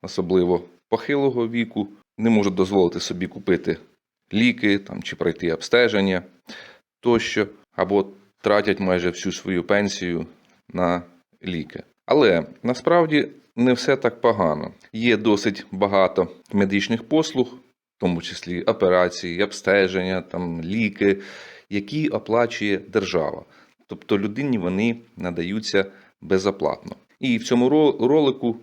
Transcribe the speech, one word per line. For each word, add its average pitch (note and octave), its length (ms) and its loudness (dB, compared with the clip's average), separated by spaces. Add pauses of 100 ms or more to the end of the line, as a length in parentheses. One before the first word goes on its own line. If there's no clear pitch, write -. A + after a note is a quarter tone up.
особливо F2+ 600 0 (240)
похилого B2 600 -2
віку, A2+ 400 -4 (300)
не A2+ 120 2
можуть G2+ 240 2
дозволити F#2 460 2
собі F2+ 260 -6
купити F2 500 -2 (560)
ліки, G#2+ 460 2
там, - 240 -12
чи - 140 -10
пройти E2+ 360 -2
обстеження G2 720 2 (800)
тощо, A2+ 480 0 (260)
або F#2+ 320 0 (340)
тратять G#2 400 2
майже F2+ 300 0
всю F2 220 -6
свою F2 320 -4
пенсію F#2+ 640 -2 (420)
на F2 340 -2 (420)
ліки. E2+ 380 -8 (240)
Але A2+ 400 4 (160)
насправді D3+ 680 2 (280)
не B2+ 160 4
все C3+ 240 0
так A#2+ 240 -2
погано. E2+ 520 0 (200)
Є A2+ 240 2
досить G#2 540 0
багато F#2+ 580 2 (240)
медичних G2+ 520 0
послуг, D3+ 420 0
в - 540 -20
тому F2 220 0
числі F2 400 -8
операції, F2+ 800 0
обстеження, F#2+ 760 0
там, E2+ 420 -8
ліки, G2+ 560 0 (520)
які A#2 380 -4
оплачує G#2+ 680 -2
держава. E2 680 -4 (420)
Тобто - 320 -4
людині A2 400 -2
вони G2 380 0 (200)
надаються F#2 680 -4 (340)
безоплатно. F#2 760 -2 (240)
І A#2+ 180 0
в A2+ 60 -8
цьому B2 240 2
ро-, D3 380 4
ролику C3 560 2